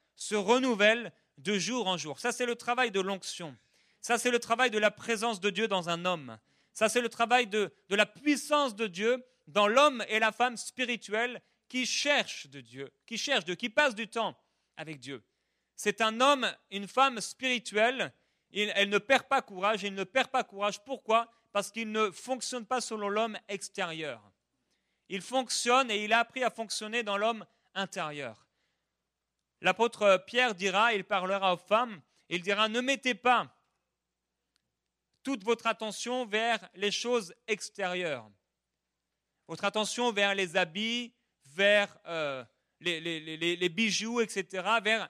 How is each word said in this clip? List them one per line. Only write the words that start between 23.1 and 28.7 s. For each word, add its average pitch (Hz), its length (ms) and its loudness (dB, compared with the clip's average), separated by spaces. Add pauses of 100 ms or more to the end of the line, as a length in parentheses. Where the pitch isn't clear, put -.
extérieur. 160 760 -6 (840)
Il 185 140 -6
fonctionne 247 680 0
et 208 140 -2
il 214 80 -4
a 226 80 6
appris 247 240 -2
à 226 60 2
fonctionner 220 540 -6
dans 202 140 -2
l'homme 214 280 -2 (280)
intérieur. 151 720 -8 (1160)